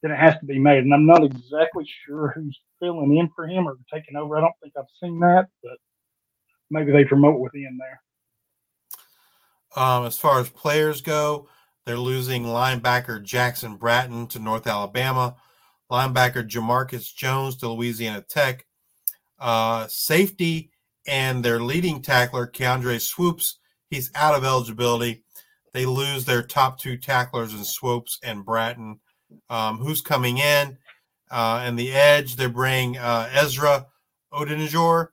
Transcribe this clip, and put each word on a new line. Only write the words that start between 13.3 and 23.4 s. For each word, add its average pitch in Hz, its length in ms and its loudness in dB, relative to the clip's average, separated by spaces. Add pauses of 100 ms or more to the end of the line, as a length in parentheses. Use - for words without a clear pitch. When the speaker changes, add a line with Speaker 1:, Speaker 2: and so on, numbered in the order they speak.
Speaker 2:
Bratton 117 520 -2
to - 120 -12
North 110 280 -4
Alabama, 123 680 -2 (560)
linebacker 123 560 0
Jamarcus 120 680 -4
Jones 135 440 -4
to 123 120 -6
Louisiana 113 520 -6
Tech, 131 440 -2 (720)
uh, 113 500 0
safety 165 840 -2 (360)
and 131 360 -2
their 117 160 2
leading 147 420 -2
tackler, 123 460 0
Keandre 123 540 -2
Swoops, - 560 -4 (320)